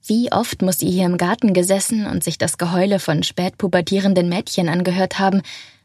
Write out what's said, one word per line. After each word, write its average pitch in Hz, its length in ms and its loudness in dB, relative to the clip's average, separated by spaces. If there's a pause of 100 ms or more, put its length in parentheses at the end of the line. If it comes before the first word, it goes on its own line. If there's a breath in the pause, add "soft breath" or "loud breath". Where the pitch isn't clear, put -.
Wie 233 280 0
oft - 300 -2
muss 185 160 0
sie 180 120 0
hier 185 160 2
im 175 120 0
Garten 190 340 2
gesessen 190 540 0
und - 180 -4
sich 165 140 -4
das - 200 -4
Geheule 185 400 0
von 165 240 0
spätpubertierenden 185 1040 0
Mädchen 175 400 -2
angehört 180 500 0
haben, 190 240 2 (420 loud breath)